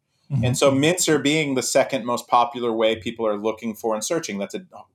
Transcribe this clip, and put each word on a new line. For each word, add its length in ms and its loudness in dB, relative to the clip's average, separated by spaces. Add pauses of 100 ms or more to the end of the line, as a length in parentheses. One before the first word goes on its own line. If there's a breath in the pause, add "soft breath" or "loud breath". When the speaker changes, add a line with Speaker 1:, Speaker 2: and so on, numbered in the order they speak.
(300)
Speaker 1:
Mm-hmm. 140 0
Speaker 2:
And 140 0
so 120 6
mincer 480 2
being 360 0
the 80 0
second 420 0
most 240 -4
popular 440 2
way 240 2
people 300 -6
are 100 0
looking 380 -4
for 200 -2
and 100 -6
searching, 340 -4
that's 160 -8
a, 120 -10 (280)